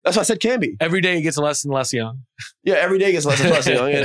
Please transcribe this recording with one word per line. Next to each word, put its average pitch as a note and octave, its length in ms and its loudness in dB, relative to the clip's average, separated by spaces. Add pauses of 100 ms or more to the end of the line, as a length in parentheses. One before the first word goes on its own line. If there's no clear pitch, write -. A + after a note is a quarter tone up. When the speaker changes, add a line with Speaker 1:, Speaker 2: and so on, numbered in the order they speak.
Speaker 1:
That's - 120 0
why - 40 4
I - 40 2
said G#3+ 160 0
can A#3+ 200 0
be. A2+ 200 -2
Speaker 2:
every E3+ 200 0
day F3+ 160 2
he D#3+ 60 -2
gets D#3 160 -2
less D3 260 -2
and C#3+ 80 -4
less C3 200 -2
young. A#2 280 -4 (440)
Speaker 1:
Yeah, F#3+ 120 0
every F3+ 220 2
day G3 140 2
gets D#3 140 -2
less C#3 140 2
and C#3 100 4
less D3 160 2
young. C3 240 2
Speaker 2:
<laughs> - 20 0
Speaker 1:
And, C#3 120 0